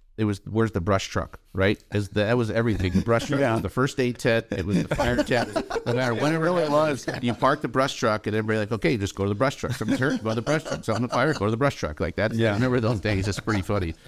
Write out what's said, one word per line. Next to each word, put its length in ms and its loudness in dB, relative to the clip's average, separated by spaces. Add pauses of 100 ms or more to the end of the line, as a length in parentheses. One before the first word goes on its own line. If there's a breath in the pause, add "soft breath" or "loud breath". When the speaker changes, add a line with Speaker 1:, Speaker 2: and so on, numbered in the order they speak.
(180)
Speaker 1:
it 60 0
was, 200 -2
"Where's 280 0
the 100 -2
brush 260 0
truck?" 320 -6 (140)
Right? 280 2 (120)
Is 160 -2
that 260 2
was 140 0
everything. 420 0
The 80 4
brush 280 2
truck 120 0
Speaker 2:
<laughs> 0 -
Yeah. 140 2
Speaker 1:
was 80 0
the 80 -4
first 280 -2
aid 200 0
tent. 320 2
It 160 -2
was 160 2
the 120 -2
fire 300 2
tent. 300 0 (320)
No 80 0
matter 180 0
when 220 0
it 20 0
really 320 0
was, 380 2 (160)
you 100 0
park 300 2
the 60 -2
brush 260 0
truck, 320 0
and 100 0
everybody 220 0
like, 140 -2
"Okay, 260 0
just 160 -2
go 80 -4
to 80 0
the 40 0
brush 220 0
truck." 160 -4
Something's 280 -2
hurt, 220 0
go 60 -2
to 60 0
the 80 -2
brush 220 0
truck. 200 -8
Something 240 -2
fire, 240 2
go 140 0
to 40 2
the 60 0
brush 200 0
truck. 220 -6
Like, 160 -4
that's, 220 0
Speaker 2:
Yeah. 140 4
Speaker 1:
I 40 2
remember 240 2
those 220 0
days. 260 0
It's 140 -2
pretty 220 0
funny. 320 -2 (140 loud breath)